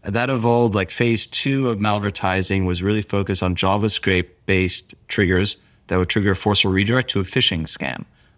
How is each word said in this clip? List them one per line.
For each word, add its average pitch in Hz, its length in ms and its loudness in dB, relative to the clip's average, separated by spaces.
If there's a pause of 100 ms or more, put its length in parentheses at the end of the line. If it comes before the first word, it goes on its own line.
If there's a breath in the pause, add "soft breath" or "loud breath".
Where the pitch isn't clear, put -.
That 117 280 -2
evolved, 120 460 4
like, 95 160 0
phase 117 340 0
two 135 420 -2
of 113 100 -2
malvertising 98 840 0
was 90 160 -2
really 104 220 0
focused 98 400 -2
on 92 140 0
JavaScript-based 95 1400 0 (140)
triggers 95 480 2 (320 soft breath)
that 90 80 -2
would 90 120 0
trigger 104 220 0
a 92 60 0
forceful 101 340 0
redirect 104 400 0
to 101 100 -2
a 92 40 -4
phishing 92 380 -2
scam, 67 420 -8 (340 soft breath)